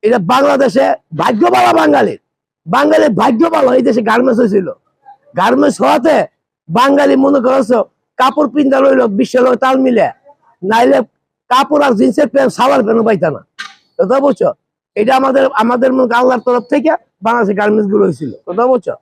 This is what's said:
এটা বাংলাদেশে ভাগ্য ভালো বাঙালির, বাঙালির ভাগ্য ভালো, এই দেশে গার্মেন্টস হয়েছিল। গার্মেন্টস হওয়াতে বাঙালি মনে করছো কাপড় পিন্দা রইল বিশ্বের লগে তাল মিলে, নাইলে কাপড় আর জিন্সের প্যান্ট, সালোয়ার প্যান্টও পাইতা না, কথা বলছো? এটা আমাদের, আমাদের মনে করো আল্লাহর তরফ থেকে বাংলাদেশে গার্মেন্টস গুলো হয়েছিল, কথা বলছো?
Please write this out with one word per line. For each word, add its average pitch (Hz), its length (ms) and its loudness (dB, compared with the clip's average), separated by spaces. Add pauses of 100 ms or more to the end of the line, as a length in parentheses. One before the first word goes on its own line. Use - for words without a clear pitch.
এটা 226 160 2
বাংলাদেশে 262 640 0 (360)
ভাগ্য 220 200 0 (100)
ভালো 359 260 2
বাঙালির, 285 420 0 (460)
বাঙালির 294 560 0
ভাগ্য 233 280 0
ভালো, 302 240 0
এই 254 140 2
দেশে 240 140 0
গার্মেন্টস 240 400 0
হয়েছিল। 196 260 0 (720)
গার্মেন্টস 254 440 0
হওয়াতে 277 340 2 (540)
বাঙালি 277 460 2
মনে 277 240 2
করছো 247 400 0 (400)
কাপড় 269 340 0
পিন্দা 269 260 0
রইল 269 280 2
বিশ্বের 233 360 -2
লগে 247 140 0
তাল 262 200 0
মিলে, 240 300 0 (560)
নাইলে 240 360 2 (500)
কাপড় 285 360 0
আর 262 100 0
জিন্সের 262 340 0
প্যান্ট, 269 240 0
সালোয়ার 254 300 0
প্যান্টও 226 200 0
পাইতা 180 280 0
না, 123 100 -12 (560)
কথা 208 220 0
বলছো? 269 280 0 (480)
এটা 220 200 0
আমাদের, 262 280 0 (100)
আমাদের 240 400 0
মনে 254 140 0
করো 233 120 -2
আল্লাহর 254 260 0
তরফ 254 180 0
থেকে 294 280 -2 (300)
বাংলাদেশে 220 320 -2
গার্মেন্টস 208 380 0
গুলো 208 140 2
হয়েছিল, 147 260 -6 (140)
কথা 185 220 -4
বলছো? 254 340 -2